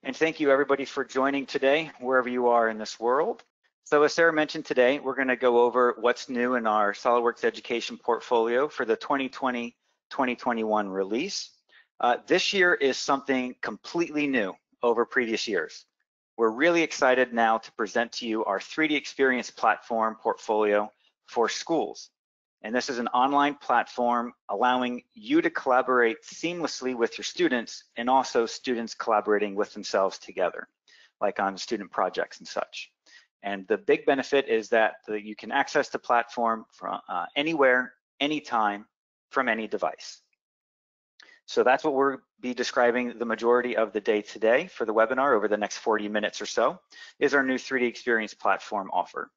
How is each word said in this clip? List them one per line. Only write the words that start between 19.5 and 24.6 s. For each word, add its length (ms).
portfolio 680
for 220
schools. 600
And 120
this 160
is 80
an 120
online 440
platform 800
allowing 540